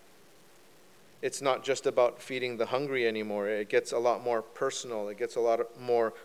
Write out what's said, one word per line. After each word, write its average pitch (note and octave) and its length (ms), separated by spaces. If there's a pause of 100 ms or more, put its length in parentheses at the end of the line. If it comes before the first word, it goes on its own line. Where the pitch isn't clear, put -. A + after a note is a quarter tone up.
(1200)
It's C3+ 200
not C3 240
just C3 200
about B2 360
feeding B2 340
the A2 120
hungry C3 380
anymore. G#2+ 440
It G#2+ 180
gets A#2+ 240
a A#2+ 80
lot A#2+ 240
more A#2 180
personal. A#2 680
It G2+ 80
gets A#2 180
a A#2+ 60
lot A#2 360
more A#2+ 360 (120)